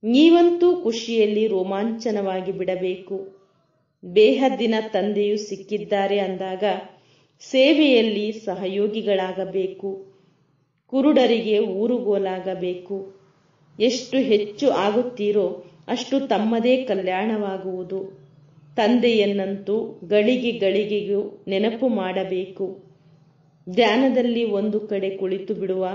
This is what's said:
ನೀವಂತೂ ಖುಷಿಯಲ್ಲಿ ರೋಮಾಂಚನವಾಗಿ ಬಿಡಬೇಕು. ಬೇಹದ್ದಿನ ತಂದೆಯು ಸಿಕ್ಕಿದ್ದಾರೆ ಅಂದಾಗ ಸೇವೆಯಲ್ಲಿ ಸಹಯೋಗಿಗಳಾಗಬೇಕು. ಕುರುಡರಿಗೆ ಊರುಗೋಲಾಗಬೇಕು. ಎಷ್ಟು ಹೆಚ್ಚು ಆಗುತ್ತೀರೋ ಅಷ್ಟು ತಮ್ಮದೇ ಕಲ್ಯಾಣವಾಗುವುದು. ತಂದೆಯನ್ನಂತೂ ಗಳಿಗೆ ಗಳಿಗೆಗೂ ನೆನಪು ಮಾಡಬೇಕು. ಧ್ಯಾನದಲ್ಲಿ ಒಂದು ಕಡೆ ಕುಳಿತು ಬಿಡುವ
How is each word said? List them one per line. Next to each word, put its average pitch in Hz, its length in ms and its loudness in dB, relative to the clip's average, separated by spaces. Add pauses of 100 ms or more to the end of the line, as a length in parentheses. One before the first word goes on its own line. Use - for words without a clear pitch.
ನೀವಂತೂ 349 760 6
ಖುಷಿಯಲ್ಲಿ 220 640 0
ರೋಮಾಂಚನವಾಗಿ 196 1040 -2
ಬಿಡಬೇಕು. 185 840 -6 (720)
ಬೇಹದ್ದಿನ 226 720 4 (120)
ತಂದೆಯು 208 500 0
ಸಿಕ್ಕಿದ್ದಾರೆ 196 840 -2
ಅಂದಾಗ 190 440 -4 (760)
ಸೇವೆಯಲ್ಲಿ 254 920 4
ಸಹಯೋಗಿಗಳಾಗಬೇಕು. 190 1800 -4 (760)
ಕುರುಡರಿಗೆ 240 720 2
ಊರುಗೋಲಾಗಬೇಕು. 190 1500 -4 (680)
ಎಷ್ಟು 254 380 0
ಹೆಚ್ಚು 220 540 2
ಆಗುತ್ತೀರೋ 208 920 0 (220)
ಅಷ್ಟು 262 400 -2
ತಮ್ಮದೇ 226 560 2
ಕಲ್ಯಾಣವಾಗುವುದು. 190 1500 -4 (460)
ತಂದೆಯನ್ನಂತೂ 208 1300 0
ಗಳಿಗೆ 233 440 2
ಗಳಿಗೆಗೂ 202 960 -2
ನೆನಪು 220 400 -2
ಮಾಡಬೇಕು. 190 960 -4 (840)
ಧ್ಯಾನದಲ್ಲಿ 233 720 2
ಒಂದು 208 360 -2
ಕಡೆ 190 380 -4
ಕುಳಿತು 190 360 -4
ಬಿಡುವ 185 420 -4